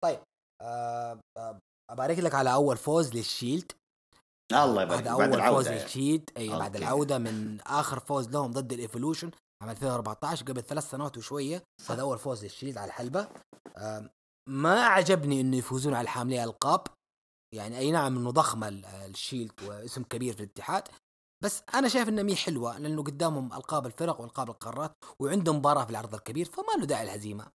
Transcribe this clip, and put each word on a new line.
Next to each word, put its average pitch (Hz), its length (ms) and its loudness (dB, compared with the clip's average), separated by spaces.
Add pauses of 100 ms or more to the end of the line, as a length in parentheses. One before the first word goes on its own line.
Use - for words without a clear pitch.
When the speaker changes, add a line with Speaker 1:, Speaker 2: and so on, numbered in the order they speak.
Speaker 1:
طيب، 156 140 2 (440)
آه، 117 560 -4 (200)
آه، 110 200 -10 (320)
أبارك 131 280 0
لك 170 160 2
على 135 180 4
أول 139 240 6
فوز 151 380 2
للشيلد. 120 580 -2 (800)
Speaker 2:
الله 123 300 6
يبارك 85 180 2
Speaker 1:
هذا - 100 -2
Speaker 2:
فيك، - 80 2
بعد - 100 6
Speaker 1:
أول 127 60 6
Speaker 2:
العودة - 220 6
Speaker 1:
فوز 131 100 4
Speaker 2:
يعني. 147 160 -2
Speaker 1:
للشيلد، 143 540 0
أي، 113 120 -6
بعد 85 140 -2
Speaker 2:
أوكي. 101 160 -6
Speaker 1:
العودة 135 400 2
من 107 420 -4
آخر 143 400 0
فوز 135 280 -2
لهم 131 240 -2
ضد 127 200 -4
الإيفولوشن 123 580 -4 (320)
عام 110 80 -8
ألفين 131 180 -4
وأربعتاش، 120 540 -2
قبل 127 200 -6
ثلاث - 280 -6
سنوات 143 280 -6
وشوية. 143 440 -4 (200)
Speaker 2:
صح. - 80 -10
Speaker 1:
هذا 120 120 -2
أول 135 160 -2
فوز 120 260 -6
للشيلد 123 340 -8
على 101 100 -8
الحلبة. 147 400 -4 (480)
آم، 107 340 -8 (380)
ما 160 360 4
عجبني 175 560 6
إنه 131 160 4
يفوزون 131 380 0
على 117 140 0
حاملي 123 360 0
ألقاب. 139 360 2 (720)
يعني 110 240 -8
أي 135 120 2
نعم 143 280 2
إنه 120 120 0
ضخمة 120 380 2
ال-، 98 160 -10
الشيلد 98 680 -8 (140)
واسم 107 360 -8
كبير 120 320 -4
في 104 60 -12
الاتحاد، 156 420 -4 (640)
بس - 180 -2 (120)
أنا 262 140 6
شايف 240 200 4
إنه 214 140 2
مي 196 140 2
حلوة، 117 420 -2
لأنه 151 240 -2
قدامهم 143 500 0
ألقاب 147 340 -2
الفرق 165 340 -4
وألقاب 120 300 -8
القارات، 120 420 -8 (280)
وعندهم 160 360 2
مباراة 143 280 4
في 113 60 -10
العرض 110 240 -6
الكبير، 143 320 -4
فما 392 340 -2
له 202 60 0
داعي 127 160 0
الهزيمة. 104 420 -8 (120)